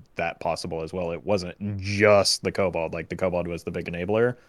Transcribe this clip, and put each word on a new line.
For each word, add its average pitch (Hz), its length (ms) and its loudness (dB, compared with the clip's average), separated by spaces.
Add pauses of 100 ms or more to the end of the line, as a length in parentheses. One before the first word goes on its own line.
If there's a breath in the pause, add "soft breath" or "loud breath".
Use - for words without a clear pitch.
(140)
that 85 240 -6
possible 82 440 -4
as 80 100 -10
well. 87 180 -4
It 85 140 -8
wasn't 90 300 -2 (240)
just 101 640 4
the 95 80 0
Kobold. 85 420 0
Like, 82 160 -8
the 87 60 -6
Kobold 87 320 0
was 85 160 -6
the 87 80 -8
big 85 200 -6
enabler, 107 440 2 (140 soft breath)